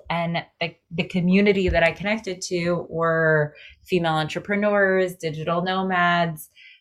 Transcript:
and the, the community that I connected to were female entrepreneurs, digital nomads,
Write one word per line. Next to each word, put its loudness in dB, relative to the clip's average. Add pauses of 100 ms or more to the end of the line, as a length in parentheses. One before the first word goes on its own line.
(120)
and -4 (160)
the, -6 (160)
the -4
community 2
that 2
I 4
connected -6
to -2
were 2 (300)
female 0
entrepreneurs, 0
digital -4
nomads, 0 (320)